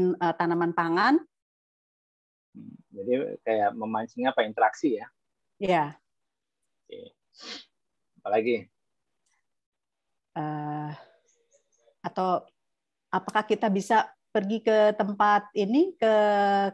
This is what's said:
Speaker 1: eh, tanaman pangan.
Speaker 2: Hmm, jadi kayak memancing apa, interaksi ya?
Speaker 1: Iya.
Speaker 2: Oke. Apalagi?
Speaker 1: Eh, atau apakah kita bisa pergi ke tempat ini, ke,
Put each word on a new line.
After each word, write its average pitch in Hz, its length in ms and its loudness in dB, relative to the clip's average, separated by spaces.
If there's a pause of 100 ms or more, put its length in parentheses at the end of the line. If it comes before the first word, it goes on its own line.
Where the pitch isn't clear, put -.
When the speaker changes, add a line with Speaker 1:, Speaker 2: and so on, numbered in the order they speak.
(160)
Speaker 1:
eh, 170 200 -2
tanaman 170 360 -2
pangan. 170 440 2 (1400)
Speaker 2:
Hmm, 110 240 -20 (140)
jadi 104 240 -4 (300)
kayak 110 300 0
memancing 113 520 -6
apa, 131 180 0
interaksi 110 520 0
ya? 101 120 -10 (520)
Speaker 1:
Iya. 180 260 0 (960)
Speaker 2:
Oke. - 200 -20 (1160)
Apalagi? 110 400 0 (1800)
Speaker 1:
Eh, 151 560 -8 (1120)
atau 185 420 -2 (640)
apakah 208 400 -2
kita 208 240 0
bisa 202 320 2 (240)
pergi 214 320 -2
ke 214 320 4
tempat 208 640 2
ini, 254 400 2
ke, 220 180 2 (600)